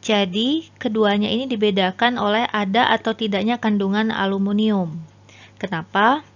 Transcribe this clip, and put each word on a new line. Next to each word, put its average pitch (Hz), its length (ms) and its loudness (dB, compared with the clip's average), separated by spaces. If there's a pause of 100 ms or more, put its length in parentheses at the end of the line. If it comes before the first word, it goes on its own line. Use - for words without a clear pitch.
Jadi, 220 800 0
keduanya 208 480 0
ini 240 160 -2
dibedakan 214 720 0
oleh 214 320 0
ada 208 400 0
atau 226 240 0
tidaknya 220 480 -2
kandungan 208 480 0
aluminium. 196 880 0 (640)
Kenapa? 196 640 0 (120)